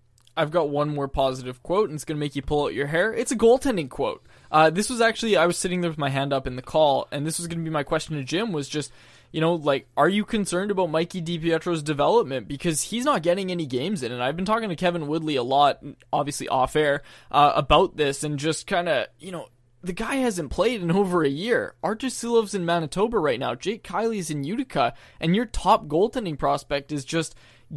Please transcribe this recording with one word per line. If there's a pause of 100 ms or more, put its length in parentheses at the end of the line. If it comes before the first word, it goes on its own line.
(360)
I've
got
one
more
positive
quote,
and
it's
gonna
make
you
pull
out
your
hair.
It's
a
goaltending
quote. (280)
Uh,
this
was
actually,
I
was
sitting
there
with
my
hand
up
in
the
call,
and
this
was
gonna
be
my
question
to
Jim,
was
just, (400)
you
know,
like, (100)
are
you
concerned
about
Mikey
DiPietro's
development?
Because
he's
not
getting
any
games
in,
and
I've
been
talking
to
Kevin
Woodley
a
lot, (300)
obviously
off
air, (280)
uh,
about
this,
and
just
kinda, (100)
you
know, (340)
the
guy
hasn't
played
in
over
a
year.
Artur
Silov's
in
Manitoba
right
now.
Jake
Kiley's
in
Utica. (260)
And
your
top
goaltending
prospect
is
just (420)